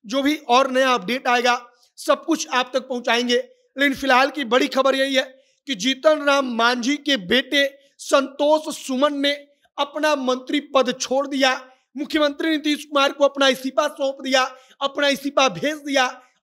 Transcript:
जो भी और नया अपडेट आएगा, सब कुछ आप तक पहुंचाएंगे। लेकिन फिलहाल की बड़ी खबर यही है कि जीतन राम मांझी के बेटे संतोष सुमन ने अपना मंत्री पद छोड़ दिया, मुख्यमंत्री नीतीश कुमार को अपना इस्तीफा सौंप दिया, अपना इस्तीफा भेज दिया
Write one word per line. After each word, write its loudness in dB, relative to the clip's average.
जो -2
भी 2
और 2
नया 2
अपडेट -4
आएगा, 0
सब -2
कुछ -2
आप -2
तक 0
पहुंचाएंगे। -2
लेकिन 2
फिलहाल 4
की -6
बड़ी 2
खबर 2
यही 0
है 2
कि -4
जीतन 0
राम 2
मांझी 0
के -2
बेटे 0
संतोष 0
सुमन -2
ने -2
अपना -2
मंत्री -4
पद 0
छोड़ -2
दिया, 0
मुख्यमंत्री -2
नीतीश -2
कुमार 0
को 0
अपना 2
इस्तीफा 0
सौंप -6
दिया, 0
अपना -2
इस्तीफा 0
भेज -4
दिया -2